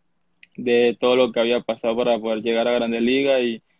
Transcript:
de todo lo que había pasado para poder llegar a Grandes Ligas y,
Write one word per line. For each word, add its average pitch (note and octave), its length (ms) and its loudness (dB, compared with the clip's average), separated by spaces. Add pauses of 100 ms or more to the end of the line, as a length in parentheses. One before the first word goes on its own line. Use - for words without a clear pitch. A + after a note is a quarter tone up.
(580)
de A#2+ 420 2
todo B2+ 160 2
lo B2+ 160 2
que A#2 80 -4
había A#2 220 0
pasado A2+ 360 -4
para A#2+ 220 0
poder A2 220 -4
llegar A#2 260 0
a A#2+ 60 0
Grandes A#2 280 -2
Ligas C3 400 2
y, A2+ 220 -4 (160)